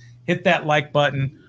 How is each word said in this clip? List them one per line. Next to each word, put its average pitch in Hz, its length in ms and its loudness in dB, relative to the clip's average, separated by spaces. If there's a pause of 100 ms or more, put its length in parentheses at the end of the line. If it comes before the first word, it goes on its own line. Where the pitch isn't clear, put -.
(240)
Hit 180 200 -2
that 165 200 2
like 151 300 0
button. 139 440 0 (100)